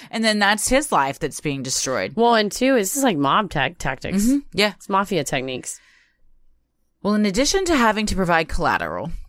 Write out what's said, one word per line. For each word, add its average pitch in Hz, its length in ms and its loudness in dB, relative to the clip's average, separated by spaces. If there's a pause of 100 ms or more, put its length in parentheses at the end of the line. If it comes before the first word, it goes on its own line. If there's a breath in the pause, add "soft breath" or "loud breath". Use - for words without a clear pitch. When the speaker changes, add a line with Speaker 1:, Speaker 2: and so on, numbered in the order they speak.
(100)
Speaker 1:
And 226 140 -2
then 214 140 2
that's 208 300 2
his 277 240 2
life 139 260 0
that's 139 240 -6
being 139 200 -4
destroyed. 131 540 -4
Speaker 2:
Well, 233 200 4
and 220 140 2
two, 269 240 2
this 202 220 0
is 269 60 0
like 220 160 2
mob 156 320 2
ta-, 135 180 -2 (100)
tactics. 156 460 -2
Speaker 1:
Mm-hmm. 262 140 4 (160)
Yeah. 202 220 2
Speaker 2:
It's - 120 -20
mafia 190 360 0
techniques. 131 540 -6 (1200 soft breath)
Speaker 1:
Well, 202 120 0
in 208 120 2
addition 285 400 0
to 339 100 2
having 220 300 2
to 202 100 -2
provide 165 320 2
collateral, 101 640 -2 (180)